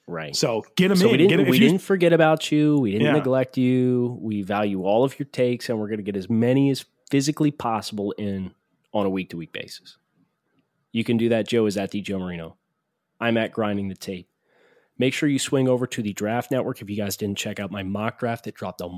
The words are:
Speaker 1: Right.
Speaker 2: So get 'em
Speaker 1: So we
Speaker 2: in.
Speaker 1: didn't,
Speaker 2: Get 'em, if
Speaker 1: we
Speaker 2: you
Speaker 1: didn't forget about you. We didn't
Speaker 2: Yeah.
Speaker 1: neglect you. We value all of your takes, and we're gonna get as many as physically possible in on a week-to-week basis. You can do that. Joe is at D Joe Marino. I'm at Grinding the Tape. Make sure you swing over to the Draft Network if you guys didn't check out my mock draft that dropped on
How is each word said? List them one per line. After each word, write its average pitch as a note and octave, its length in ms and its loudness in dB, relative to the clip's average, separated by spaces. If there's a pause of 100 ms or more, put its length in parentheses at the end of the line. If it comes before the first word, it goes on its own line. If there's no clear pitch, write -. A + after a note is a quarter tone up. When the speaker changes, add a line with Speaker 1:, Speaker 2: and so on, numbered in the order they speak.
Speaker 1:
Right. D#2+ 280 -8
Speaker 2:
So A2+ 280 -2 (120)
get F#3+ 160 4
'em F#3 60 4
Speaker 1:
So F#3+ 100 6
we - 60 6
Speaker 2:
in. C3 40 4
Speaker 1:
didn't, F3 120 8
Speaker 2:
Get - 100 4
'em, D3 80 4
if - 40 2
Speaker 1:
we C3 60 4
Speaker 2:
you G#3 100 8
Speaker 1:
didn't F3+ 140 4
forget F3 320 4
about D#3+ 380 4
you. D3+ 260 4
We A#2 140 2
didn't A2+ 160 2
Speaker 2:
Yeah. D3 60 4
Speaker 1:
neglect C3 440 0
you. B2+ 640 2
We G#2 220 -4
value G2+ 400 -2
all G#2+ 200 4
of C3+ 140 -2
your C#3+ 80 -6
takes, B2 440 -2
and A2+ 100 -2
we're G#2 100 -6
gonna G#2+ 140 -6
get G2+ 120 -6
as F#2 140 -6
many B2+ 400 4
as C3 160 -2 (240)
physically D3 420 0
possible G#2 640 -4
in G2 380 -6 (420)
on G2+ 140 0
a - 20 0
week-to-week F2+ 420 -6
basis. - 460 -16 (960)
You A2+ 120 -2
can A#2 140 2
do A2+ 120 2
that. A2 180 2
Joe A2+ 180 2
is G2 100 0
at G2 140 -4
D G#2 120 -6
Joe F#2+ 180 -6
Marino. E2+ 360 -10 (640)
I'm A#2 180 0
at A2 140 -2
Grinding G#2 360 -4
the F#2+ 80 -8
Tape. F#2 320 -12 (720)
Make C3 160 2
sure D#3 120 0
you C3+ 120 0
swing C3+ 280 0
over B2+ 200 0
to - 160 -8
the G#2 100 -4
Draft A2+ 380 -4
Network B2 320 -4
if G2 80 -14
you G#2 40 -6
guys G2+ 220 -4
didn't G2+ 220 -6
check G#2 200 -8
out G2+ 120 -8
my G2+ 100 -8
mock G2+ 380 -6
draft A#2 260 -6
that G#2+ 80 -12
dropped F#2+ 260 -12
on F2 180 -10